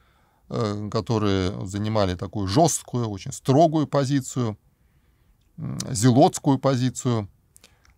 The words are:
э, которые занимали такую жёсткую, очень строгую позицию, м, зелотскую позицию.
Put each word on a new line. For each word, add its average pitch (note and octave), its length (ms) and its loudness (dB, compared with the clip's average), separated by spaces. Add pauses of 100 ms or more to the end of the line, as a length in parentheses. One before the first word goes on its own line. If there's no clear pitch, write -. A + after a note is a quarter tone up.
(480)
э, G#2 420 -4
которые G#2+ 760 0
занимали G2+ 480 0
такую G2 320 -6
жёсткую, A#2+ 640 0
очень G2+ 240 -10
строгую D3+ 540 2
позицию, C3 680 -2 (1000)
м, C3+ 220 -10 (120)
зелотскую C3 680 4
позицию. B2 680 -2 (680)